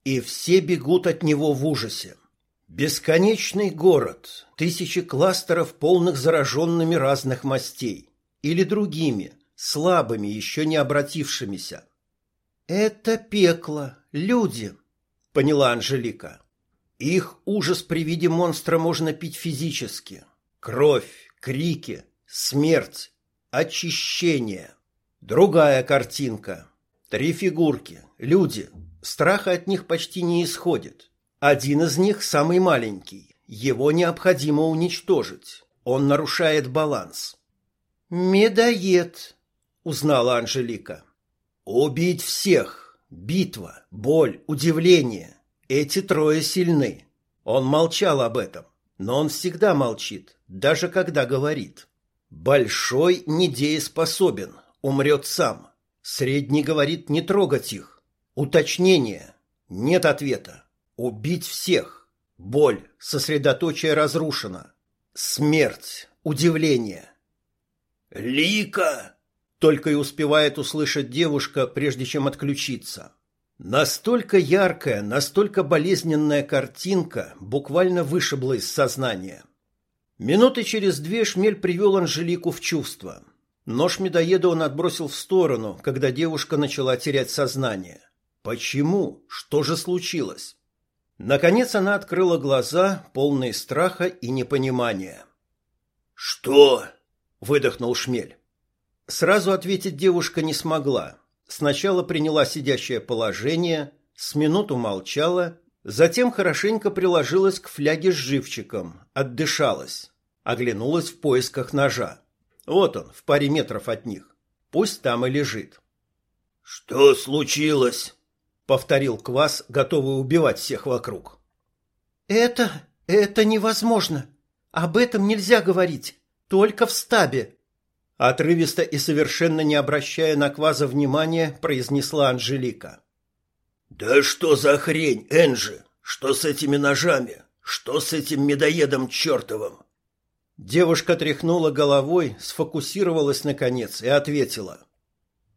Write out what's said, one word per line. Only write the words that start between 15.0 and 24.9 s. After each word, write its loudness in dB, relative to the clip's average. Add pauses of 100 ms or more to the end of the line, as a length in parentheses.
поняла 4
Анжелика. -6 (580)
Их -2
ужас -2
при -4
виде 0
монстра 0
можно -2
пить -10
физически. -8 (360)
Кровь, 2 (300)
крики, -6 (200)
смерть, -2 (380)
очищение. -4 (460)